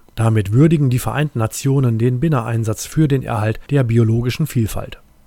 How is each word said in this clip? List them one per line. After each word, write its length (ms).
Damit 340
würdigen 400
die 80
Vereinten 400
Nationen 580
den 220
Binne-Einsatz 680
für 220
den 160
Erhalt 380
der 140
biologischen 640
Vielfalt. 500